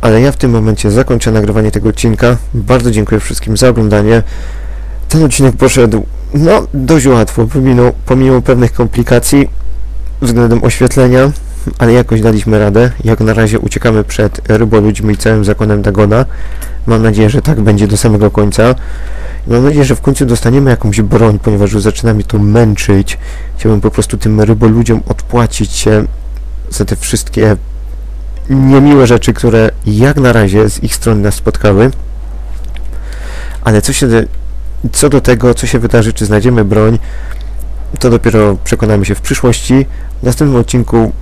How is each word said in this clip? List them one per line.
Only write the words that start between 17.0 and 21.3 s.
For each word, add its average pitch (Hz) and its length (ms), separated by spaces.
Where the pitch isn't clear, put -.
nadzieję, 110 280
że 127 120
tak - 180
będzie 104 280
do 104 80
samego 104 340
końca. 107 440
I - 40
mam 120 140
nadzieję, 147 200
że 151 120
w - 40
końcu 139 260
dostaniemy 127 440
jakąś 110 300
broń, 107 380